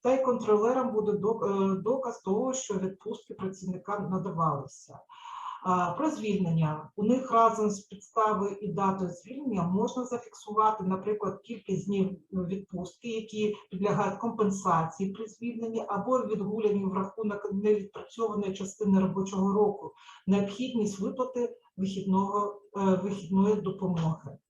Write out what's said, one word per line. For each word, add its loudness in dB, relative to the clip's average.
Та 4
й 2
контролерам 4
буде 0
док-, 0
е, 2
доказ -2
того, 0
що -6
відпустки -6
працівникам -6
надавалися. -2
А, 2
про 0
звільнення. 0
У -2
них 2
разом 6
з -2
підставою -2
і -6
датою 0
звільнення -4
можна 0
зафіксувати, 0
наприклад, -2
кількість -6
днів 0
відпустки, -6
які -2
підлягають 0
компенсації 0
при -8
звільненні, -6
або 0
відгуляні 0
в -2
рахунок -4
невідпрацьованої -2
частини 2
робочого 2
року, 2
необхідність 0
виплати -2
вихідного, 0
е, -2
вихідної 2
допомоги. -2